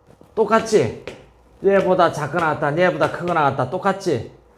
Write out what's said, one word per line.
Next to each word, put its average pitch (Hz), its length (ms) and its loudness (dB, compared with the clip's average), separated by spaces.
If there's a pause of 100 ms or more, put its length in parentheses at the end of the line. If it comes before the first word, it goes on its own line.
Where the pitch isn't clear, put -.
(360)
똑같지? 214 680 0 (580)
얘보다 185 480 4
작거나 151 440 -2
같다, 147 220 -2
얘보다 160 320 2
크거나 165 420 0
같다, 131 180 -4
똑같지? 185 640 -4 (240)